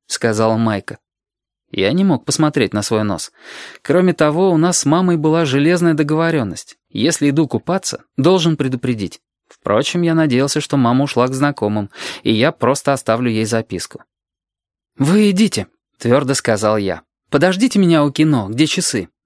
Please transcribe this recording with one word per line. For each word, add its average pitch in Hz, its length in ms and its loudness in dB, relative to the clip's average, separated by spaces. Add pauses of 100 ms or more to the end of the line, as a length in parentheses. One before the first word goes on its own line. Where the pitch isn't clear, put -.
сказала 110 500 0
Майка. 110 420 -4 (720)
Я 95 200 0
не 180 120 0
мог 175 200 0
посмотреть 147 500 0
на 104 100 -2
свой 107 200 -2
нос. 101 280 -6 (500)
Кроме 180 320 2
того, 160 380 2
у 165 60 2
нас 170 220 2
с - 60 -2
мамой 170 320 2
была 156 260 2
железная 160 520 2
договорённость. 151 840 -2 (120)
Если 143 400 0
иду 143 180 0
купаться, - 560 -4 (120)
должен 165 420 2
предупредить. 127 640 -4 (280)
Впрочем, 135 540 -2
я 165 100 2
надеялся, 143 480 0
что - 160 -2
мама 127 280 2
ушла 127 220 0
к 131 60 -6
знакомым, 107 560 -2 (320)
и - 100 0
я 117 200 2
просто 139 420 0
оставлю 120 360 -2
ей 110 160 0
записку. 107 580 -6 (920)
«Вы 196 340 2
идите», — 185 360 0 (300)
твёрдо 131 380 0
сказал 107 420 0
я. 92 240 -4 (280)
«Подождите 190 500 2
меня 165 240 4
у 147 80 0
кино, 143 380 0
где 131 180 0
часы. 117 420 -4 (160)